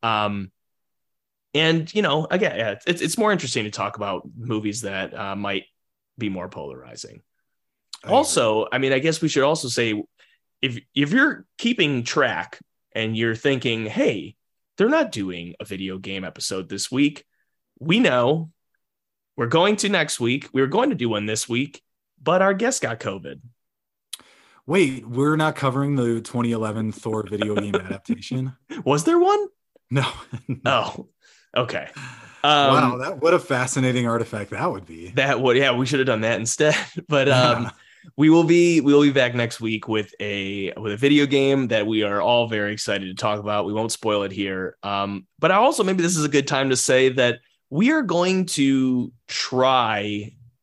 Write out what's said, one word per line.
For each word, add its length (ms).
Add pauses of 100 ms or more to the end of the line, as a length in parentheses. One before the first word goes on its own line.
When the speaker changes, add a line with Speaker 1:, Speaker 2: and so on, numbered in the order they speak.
Speaker 1:
Um, 480 (1000)
and, 400
you 100
know, 280
again, 260
yeah, 180 (120)
it's, 160
it's 160
more 140
interesting 320
to 80
talk 240
about 260 (160)
movies 440
that, 300
uh, 220
might 300 (540)
be 100
more 200
polarizing. 760 (840)
Speaker 2:
I 20
agree. 100
Speaker 1:
Also, 540
I 80
mean, 140
I 80
guess 200
we 80
should 140
also 240
say, 340 (640)
if, 160 (160)
if 160
you're 340 (140)
keeping 460
track 560 (320)
and 240
you're 180
thinking, 520
"Hey, 500 (400)
they're 120
not 220
doing 480
a 60
video 340
game 260
episode 440
this 220
week," 340 (540)
we 220
know. 500 (840)
We're 100
going 300
to 120
next 320
week. 320
We 100
were 60
going 220
to 60
do 120
one 180
this 220
week, 340 (380)
but 220
our 120
guest 280
got 180
covid. 400 (1300)
Speaker 2:
Wait, 400
we're 300
not 200
covering 400
the 240
twenty 320
eleven 400
Thor 360
video 280
game 180
Speaker 1:
<laughs> 0
Speaker 2:
adaptation? 840 (280)
Speaker 1:
Was 200
there 140
one? 280 (440)
Speaker 2:
No. 160 (320)
<laughs> 260
Speaker 1:
Oh, 440 (480)
okay. 320 (560)
Speaker 2:
Wow, 500
Speaker 1:
Um, 60
Speaker 2:
that, 200
what 140
a 40
fascinating 720
artifact 420
that 200
would 160
be. 240
Speaker 1:
That 300
would, 160
yeah, 200
we 100
should 140
have 60
done 160
that 180
instead. 340 (180)
<laughs> 160
But, 200
um, 360
Speaker 2:
Yeah. 60 (460)
Speaker 1:
we 140
will 140
be, 360
we 140
will 80
be 100
back 220
next 260
week 280
with 300
a, 540
with 200
a 40
video 300
game 420
that 180
we 160
are 180
all 280
very 240
excited 340
to 80
talk 240
about. 280
We 60
won't 200
spoil 300
it 100
here. 500
Um, 440 (120)
but 140
I 40
also, 280
maybe 180
this 140
is 80
a 40
good 200
time 220
to 60
say 340
that 280 (320)
we 220
are 100
going 440
to 680 (160)
try 1080 (280)